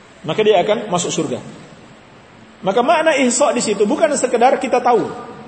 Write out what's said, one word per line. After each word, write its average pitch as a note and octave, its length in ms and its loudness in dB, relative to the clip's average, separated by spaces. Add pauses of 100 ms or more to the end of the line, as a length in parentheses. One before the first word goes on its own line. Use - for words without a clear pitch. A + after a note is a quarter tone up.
(240)
maka D#3+ 160 -2
dia G#3+ 240 4
akan A3 240 -2
masuk F3 240 -4
surga. B2 280 -4 (1200)
Maka G3 160 2
makna D#4+ 400 2
ihsa B3 320 2
di A#3+ 80 -2
situ G#3+ 240 -2
bukan D4+ 320 0
sekedar B3 400 2
kita B3 240 -2
tahu A#3+ 240 2 (440)